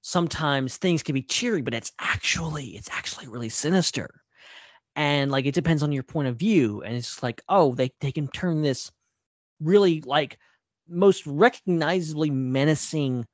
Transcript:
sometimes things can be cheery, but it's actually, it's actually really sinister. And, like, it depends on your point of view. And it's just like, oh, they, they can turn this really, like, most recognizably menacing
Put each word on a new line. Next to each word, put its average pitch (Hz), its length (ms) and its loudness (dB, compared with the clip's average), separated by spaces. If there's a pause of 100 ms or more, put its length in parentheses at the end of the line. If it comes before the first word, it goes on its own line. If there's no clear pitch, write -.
sometimes 143 720 -2
things 170 260 0
can 143 120 -4
be 135 80 -2
cheery, 220 400 -2
but 117 120 -4
it's - 240 -8
actually, 151 760 -4
it's - 140 -16
actually - 360 -10
really 117 220 -8
sinister. - 760 -2 (760)
And, 143 340 2
like, 135 160 0
it 143 80 -2
depends 151 280 2
on 147 100 0
your 135 100 -2
point 143 260 -4
of 120 80 -4
view. 135 460 2
And 110 120 -6
it's 120 140 -6
just - 140 -12
like, 120 260 -6
oh, 160 260 4
they, 131 160 0 (100)
they 139 120 -4
can 147 160 -4
turn 165 320 -2
this 139 320 -2 (720)
really, 175 440 6
like, 143 320 0 (500)
most 185 380 4
recognizably 160 1040 0
menacing 135 1040 0